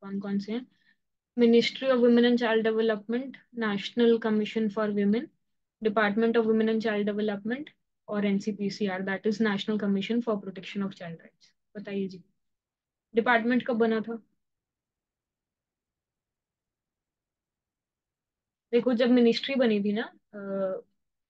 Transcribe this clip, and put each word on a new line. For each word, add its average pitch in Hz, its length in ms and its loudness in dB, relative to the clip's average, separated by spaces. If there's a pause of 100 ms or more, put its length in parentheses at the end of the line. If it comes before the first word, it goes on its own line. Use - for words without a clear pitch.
कौन 196 200 -10
कौन 202 180 -4
से 202 140 -6
हैं? 254 140 -8 (680)
Ministry 233 540 4
of 247 120 4
Women 240 220 6
and 240 180 4
Child 220 220 0
Development, 226 720 -2 (280)
National 226 640 2
Commission 214 440 0
for 214 160 -2 (120)
Women, 208 300 0 (540)
Department 220 540 2
of 226 100 2
Women 220 220 2
and 220 140 0
Child 208 240 -2
Development 214 640 -4 (380)
और 208 180 -2
एनसीपीसीआर, 196 760 -2
that 190 240 -4
is 220 140 -2
National 214 440 0
Commission 202 380 -2
for 220 220 -2
Protection 190 420 -10
of 190 80 -10
Child 170 280 -14
Rights। - 300 -20 (240)
बताइए 196 320 -8
जी, 185 140 -16 (920)
डिपार्टमेंट 233 520 2
कब 240 100 -2
बना 220 240 2
था? 226 220 -10 (4000)
देखो, 240 220 2
जब 240 160 2
ministry 240 440 4
बनी 226 260 2
थी 202 120 -2
ना, 220 100 -2 (320)
अ, 208 40 -14 (920)